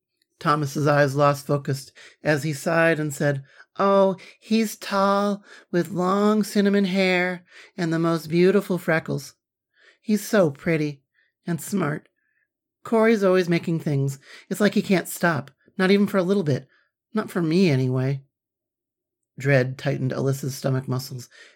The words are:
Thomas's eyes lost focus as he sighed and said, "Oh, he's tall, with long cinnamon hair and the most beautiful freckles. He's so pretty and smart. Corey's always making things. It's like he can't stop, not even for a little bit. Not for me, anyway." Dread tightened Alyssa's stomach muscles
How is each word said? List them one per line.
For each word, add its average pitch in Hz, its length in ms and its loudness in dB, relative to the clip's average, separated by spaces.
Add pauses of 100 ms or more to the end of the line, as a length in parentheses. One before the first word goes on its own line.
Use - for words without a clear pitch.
(380)
Thomas's 151 480 -2
eyes 143 300 4
lost 143 320 2
focus 139 440 -4 (320)
as 143 200 0
he 160 100 -4
sighed 165 440 0
and 151 160 -6
said, 143 300 -2 (340)
"Oh, 196 380 2 (240)
he's 220 380 -2
tall, 202 640 -2 (260)
with 170 220 -2
long 202 520 2
cinnamon 202 420 2
hair 185 600 0 (300)
and 170 160 -2
the 165 80 0
most 165 300 0
beautiful 185 480 2
freckles. 160 580 -4 (640)
He's 208 240 -2
so 190 240 2
pretty 151 540 -4 (420)
and 170 140 -4
smart. 156 480 -4 (800)
Corey's 220 360 2
always 185 280 2
making 165 320 0
things. 139 360 -2 (320)
It's 190 120 -4
like 202 140 2
he 208 60 4
can't 185 280 0
stop, - 420 -2 (260)
not 185 140 2
even 202 160 4
for 202 100 -2
a 185 60 2
little 196 200 0
bit. 147 260 -2 (440)
Not 214 160 -4
for 190 120 -4
me, 170 280 2
anyway." 131 540 0 (1120)
Dread 131 400 0
tightened 139 340 -4
Alyssa's 135 440 -4
stomach 131 320 -4
muscles 127 400 -8 (280)